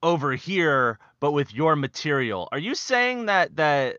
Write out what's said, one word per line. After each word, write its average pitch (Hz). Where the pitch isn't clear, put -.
over 156
here, 139
but 147
with 139
your 156
material. 131
Are 135
you 208
saying 247
that, 190
that, 143